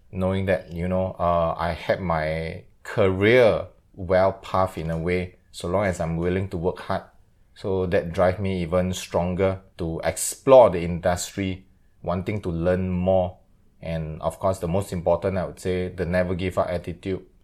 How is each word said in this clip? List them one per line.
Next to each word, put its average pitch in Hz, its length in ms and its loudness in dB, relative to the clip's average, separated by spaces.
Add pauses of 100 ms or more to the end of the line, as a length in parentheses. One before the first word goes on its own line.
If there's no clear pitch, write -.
(120)
knowing 95 360 0
that, 92 240 0
you 87 160 -4
know, 92 300 0
uh, 85 400 2
I 85 140 -2
had 80 300 -2
my 80 600 -4 (200)
career 101 840 4 (300)
well 92 380 2
path - 440 -2
in 82 140 -4
a 82 60 -2
way, 90 380 -2 (160)
so - 160 -10
long 95 180 0
as 87 140 -2
I'm 82 180 -2
willing 90 320 -2
to 92 80 -8
work 85 220 -2
hard. - 240 -6 (520)
So 95 320 -2
that 87 260 -2
drive 92 260 2
me 95 220 -2
even 90 320 0
stronger 92 680 -2 (180)
to 82 240 -4
explore 120 640 6
the 87 140 0
industry, 90 840 -2 (380)
wanting 95 380 -4
to 92 80 -6
learn 90 420 0
more, 92 460 2 (440)
and 80 400 -8
of 82 180 -4
course 95 200 0
the 90 80 -4
most 98 260 -2
important, 92 440 0
I 85 80 -2
would - 140 -12
say, 90 300 -4
the 87 160 -6
never 90 300 0
give 90 240 -4
up 92 100 -2
attitude. 90 560 -6 (180)